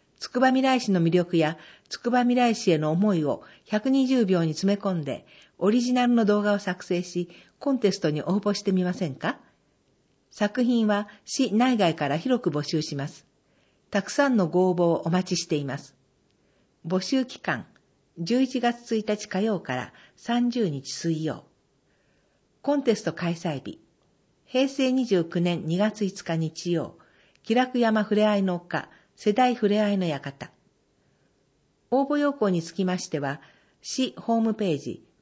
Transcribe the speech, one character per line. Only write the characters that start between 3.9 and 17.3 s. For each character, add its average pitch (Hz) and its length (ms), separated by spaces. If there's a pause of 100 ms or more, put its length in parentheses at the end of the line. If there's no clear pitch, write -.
十 254 180
秒 180 200
に 160 80
詰 196 220
め 202 60
込 190 120
ん 170 100
で、 139 220 (320)
オ 190 120
リ 240 120
ジ 247 120
ナ 247 140
ル 240 60
の 233 100
動 208 180
画 208 120
を 202 60
作 185 260
成 180 180
し、 175 260 (300)
コ 285 140
ン 247 60
テ 196 120
ス 185 80
ト 156 100
に 151 120
応 196 180
募 202 140
し 196 80
て 196 100
み 185 120
ま 180 100
せ 175 160
ん 131 60
か？ - 240 (920)
作 208 320
品 233 240
は 208 200 (180)
市 240 280
内 240 240
外 175 180
か 147 120
ら 139 100
広 240 260
く 180 60
募 147 120
集 - 200
し - 140
ま 139 120
す。 - 180 (640)
た 202 120
く - 80
さ 285 180
ん 254 100
の 185 100
ご 180 220
応 180 60
募 170 80
を 170 220
お 170 40
待 185 260
ち - 20
し - 80
て 165 100
い 143 100
ま 135 120
す。 - 180 (880)
募 180 140
集 262 260
期 - 140